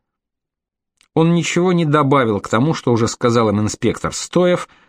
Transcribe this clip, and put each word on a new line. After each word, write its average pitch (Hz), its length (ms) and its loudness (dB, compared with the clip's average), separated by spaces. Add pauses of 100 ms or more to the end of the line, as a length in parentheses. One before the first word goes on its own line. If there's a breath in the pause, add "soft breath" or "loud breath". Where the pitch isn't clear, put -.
(1120)
Он 165 200 2
ничего 175 400 0
не 170 100 0
добавил 139 560 2
к - 80 -12
тому, 139 260 0
что 127 200 -2
уже 113 160 0
сказал 117 400 0
им 101 100 0
инспектор - 540 -4
Стоев, - 560 -2 (200 soft breath)